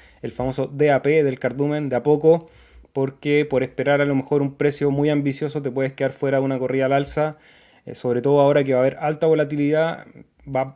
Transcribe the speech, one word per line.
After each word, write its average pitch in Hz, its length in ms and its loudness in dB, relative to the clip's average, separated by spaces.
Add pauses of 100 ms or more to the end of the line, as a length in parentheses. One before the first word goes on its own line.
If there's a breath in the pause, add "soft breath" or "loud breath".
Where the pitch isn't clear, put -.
(220 soft breath)
el 117 100 -10
famoso 131 360 -6
D 143 220 2
A 131 120 2
P 151 200 2
del 135 160 0
cardumen, 143 520 -2
de 127 60 0
a 117 60 0
poco, 160 460 4 (460 soft breath)
porque 143 500 0
por 131 180 0
esperar 139 380 0
a 143 60 2
lo 143 80 0
mejor 135 260 0
un 139 140 -2
precio 143 360 -2
muy 143 200 0
ambicioso 143 500 -4
te 139 100 -6
puedes 135 220 -4
quedar 135 200 -4
fuera 135 260 -2
de 135 60 0
una 135 140 -2
corrida 131 280 -2
al 135 80 2
alza, 151 420 -2 (480 soft breath)
eh, - 100 -14
sobre 123 280 -4
todo 143 180 4
ahora 143 240 4
que 139 80 -2
va 123 60 2
a 127 40 2
haber 135 160 0
alta 156 280 -2
volatilidad, 151 800 0 (400)
va, 135 300 -4